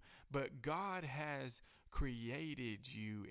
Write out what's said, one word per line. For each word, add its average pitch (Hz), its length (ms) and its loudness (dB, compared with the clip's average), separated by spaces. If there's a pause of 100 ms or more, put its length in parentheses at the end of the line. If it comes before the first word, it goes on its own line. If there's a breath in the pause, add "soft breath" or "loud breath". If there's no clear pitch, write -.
(320 loud breath)
but 135 320 2
God 185 400 2
has 139 580 -2 (280 loud breath)
created 127 1040 2
you, 107 380 0